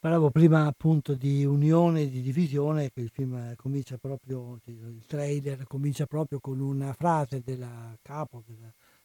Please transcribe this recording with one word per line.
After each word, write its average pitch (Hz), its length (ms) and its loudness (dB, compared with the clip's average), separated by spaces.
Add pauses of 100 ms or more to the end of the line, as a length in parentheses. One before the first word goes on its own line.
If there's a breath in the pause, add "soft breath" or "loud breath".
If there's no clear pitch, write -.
Parlavo 160 300 4
prima 156 360 8
appunto 147 480 2
di 139 300 0
unione 156 580 4
e 139 80 -2
di 127 120 -6
divisione, 143 720 0
che - 80 -12
il 117 100 -6
film 123 460 -6
comincia 135 400 -6
proprio, 127 680 -10
il 113 380 -16
trailer 143 640 -6
comincia 139 400 -2
proprio 147 320 -4
con 131 220 -6
una 139 320 -4
frase 156 500 0
della 120 580 -12
capo 143 460 -12
della, 113 260 -20 (320 soft breath)